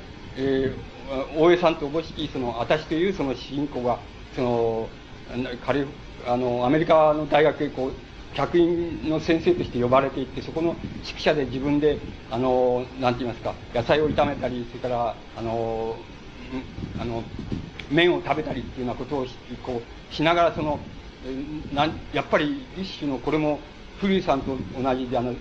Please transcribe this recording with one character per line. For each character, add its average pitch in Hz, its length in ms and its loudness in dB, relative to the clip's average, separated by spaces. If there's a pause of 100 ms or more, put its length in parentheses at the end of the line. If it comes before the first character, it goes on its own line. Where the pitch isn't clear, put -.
(360)
え 135 360 0 (600)
ー、 165 40 -2
大 170 140 8
江 170 40 8
さ 175 140 4
ん - 60 -2
と 143 100 -6
お 139 40 -4
ぼ 160 100 0
し - 120 -12
き、 151 160 -6
そ 143 100 -6
の、 120 220 -2
私 151 260 2
と 160 80 -2
い 175 140 2
う 190 40 0
そ 151 120 -2
の 131 100 -2
主 - 220 -8
人 147 100 0
公 127 160 -6
が、 120 160 0 (380)
そ 143 40 -4
の、 113 480 2 (480)
な-、 127 140 -4 (140)
カ 131 80 2
リ-、 143 120 2 (420)
あ 123 100 4
の、 123 280 2
ア 127 60 4
メ 156 80 6
リ 160 80 4
カ 156 280 8
の 151 140 0
大 165 140 6
学 147 220 4
へ 139 60 -2
こ 131 180 -2
う、 143 40 -4 (440)
客 139 220 2
員 170 500 2
の 156 100 2
先 165 240 2
生 175 140 6
と 135 80 -2
し - 60 -6
て 120 120 0
呼 123 60 2
ば 131 120 8
れ 135 100 0
て 147 100 -6
い 131 40 -2
っ - 20 -6
て、 - 160 -8
そ 123 100 -10
こ 160 100 -2
の 165 140 0 (260)
宿 - 160 -10
舎 165 160 4
で 139 120 2
自 123 120 -4
分 143 220 2
で、 147 180 4 (320)
あ 117 80 -2
の、 127 460 4 (160)
な 123 100 4
ん 123 40 0
て 127 100 -4
言 120 40 -2
い 113 40 -4
ま 110 40 -8
す - 60 -14
か、 101 120 -4 (200)
野 - 80 2
菜 156 180 4
を 151 80 4
炒 147 160 4
め 143 120 0
た 131 120 -4
り、 123 220 -4
そ 123 60 -12
れ 113 40 -10
か 127 80 -4
ら、 117 280 -2 (200)
あ 113 60 -8
の、 113 540 -2 (1000)
ん、 110 40 -6
あ 113 40 -4
の、 117 200 -4 (680)
麺 165 240 6
を - 80 -2
食 143 140 0
べ - 80 -4
た 277 80 -6
り 131 80 -4
っ - 40 -8
て - 160 -10
い 123 40 -4
う - 20 -2
よ 117 60 -4
う - 20 -4
な - 40 -8
こ 131 60 -6
と 139 140 -4
を 127 80 -2
し-、 - 80 -12 (300)
こ 120 180 -4 (280)
う、 - 40 -12
し 151 80 -2
な 170 140 6
が 170 80 6
ら、 156 100 2
そ 160 80 -4
の、 151 160 -2 (480)
え 131 40 -8
ー、 147 440 -8
な 143 120 4
ん-、 165 60 -2 (220)
や 139 80 2
っ - 40 -6
ぱ 202 120 4
り 139 260 0 (120)
一 190 240 -8
種 147 100 -2
の、 131 80 -2
こ 135 140 0
れ 156 60 2
も 151 200 2 (420)
古 196 140 4
井 185 80 4
さ 156 140 4
ん 131 60 -2
と 131 140 -2 (240)
同 131 140 2
じ 127 140 -2
で、 127 100 0
あ 120 40 2
の、 123 180 -2